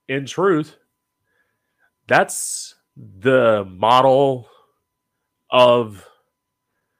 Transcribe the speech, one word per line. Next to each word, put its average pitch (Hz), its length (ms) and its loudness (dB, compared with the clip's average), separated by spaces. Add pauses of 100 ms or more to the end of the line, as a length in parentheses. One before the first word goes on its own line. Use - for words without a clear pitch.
in 135 200 -6
truth, 156 500 -4 (1300)
that's - 680 -4 (200)
the 113 720 0
model 127 800 0 (1000)
of 120 580 2 (920)